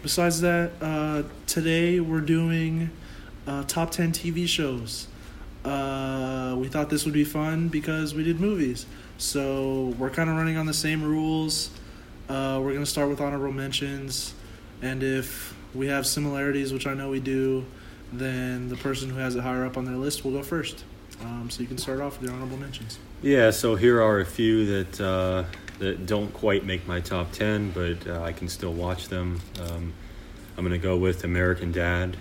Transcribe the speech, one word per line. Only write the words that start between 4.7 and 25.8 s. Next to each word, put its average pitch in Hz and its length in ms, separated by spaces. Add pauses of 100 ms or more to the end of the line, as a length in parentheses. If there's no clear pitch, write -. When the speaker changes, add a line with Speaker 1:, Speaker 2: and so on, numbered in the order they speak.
Speaker 1:
Uh, 135 920
we 131 100
thought 147 220
this 147 160
would 151 80
be 147 100
fun 156 460
because 156 440
we 156 100
did 165 160
movies. 170 460 (320)
So 135 800
we're 131 120
kinda 160 240
running 160 240
on 156 80
the 156 80
same 156 300
rules. 156 680 (580)
Uh, 135 340
we're 139 120
gonna 143 120
start 143 240
with 143 120
honorable 143 320
mentions. 135 800 (480)
And 131 200
if 135 540 (180)
we 131 140
have 139 180
similarities, 139 680
which 131 120
I 139 80
know 139 160
we 135 120
do, 131 440 (460)
then 127 580
the 123 60
person 131 340
who 127 80
has 127 180
it 120 60
higher 127 240
up 127 120
on 127 80
their 127 100
list 139 300
will 135 60
go 139 120
first. - 400 (380)
Um, 117 280
so - 120
you 120 60
can 127 100
start 135 240
off 143 180
with 127 100
your 127 60
honorable 131 220
mentions. 127 420 (220)
Speaker 2:
Yeah, 131 300
so 113 240
here 120 260
are 107 180
a 92 60
few 110 400
that, 98 340
uh, 92 440 (360)
that 95 260